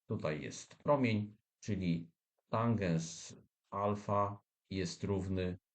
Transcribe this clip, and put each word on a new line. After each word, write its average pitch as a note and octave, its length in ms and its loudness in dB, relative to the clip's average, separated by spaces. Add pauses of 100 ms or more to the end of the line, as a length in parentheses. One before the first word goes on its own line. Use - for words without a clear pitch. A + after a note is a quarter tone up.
Tutaj D#2 340 -2
jest - 340 -12
promień, A2+ 600 2 (240)
czyli F2+ 480 0 (400)
tangens G2 880 0 (340)
alfa G2+ 680 0 (320)
jest F#2+ 340 -4
równy F#2 540 0 (160)